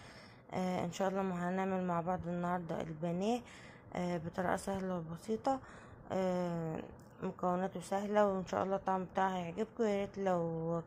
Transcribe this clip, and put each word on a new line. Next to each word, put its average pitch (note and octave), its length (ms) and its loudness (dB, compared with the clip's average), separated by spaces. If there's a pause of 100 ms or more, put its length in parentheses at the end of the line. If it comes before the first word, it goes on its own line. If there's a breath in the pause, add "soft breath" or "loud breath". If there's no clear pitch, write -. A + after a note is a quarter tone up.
(540 loud breath)
آه، F3+ 320 2
ان E3+ 60 -2
شاء F#3+ 180 2
الله F#3+ 120 2
ما F3 280 0
هنعمل F#3+ 380 2
مع E3+ 140 2
بعض E3+ 260 0
النهاردة F3 540 0
البانيه، F3 600 0 (520 loud breath)
آه، F3 240 0
بطريقة E3+ 380 0
سهلة F#3+ 420 -2
وبسيطة. A3 600 -2 (520 loud breath)
آه، F3+ 720 0 (400)
مكوناته F#3 580 0
سهلة، G#3 460 4
وان F#3+ 180 2
شاء G3+ 180 2
الله F#3+ 120 2
الطعم F#3+ 300 2
بتاعها F#3+ 320 2
هيعجبكم. F#3 460 -2
يا G3+ 220 4
ريت G3+ 120 -8
لو E3+ 680 2